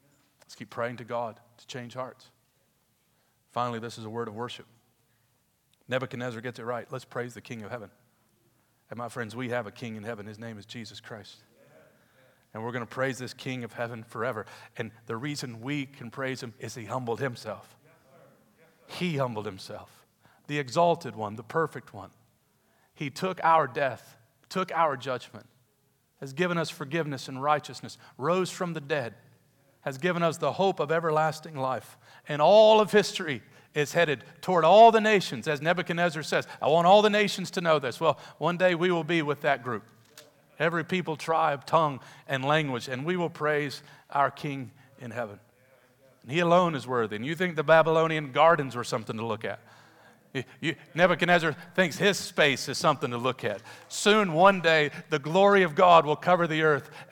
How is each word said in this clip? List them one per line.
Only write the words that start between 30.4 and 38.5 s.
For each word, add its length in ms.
hope 260
of 100
everlasting 640
life. 440
And 140
all 400
of 100
history 520
is 180
headed 320
toward 240
all 260
the 120
nations, 440
as 140
Nebuchadnezzar 640
says, 260
"I 60
want 180
all 160
the 80
nations 420
to 80
know 180
this." 220
Well, 180
one 180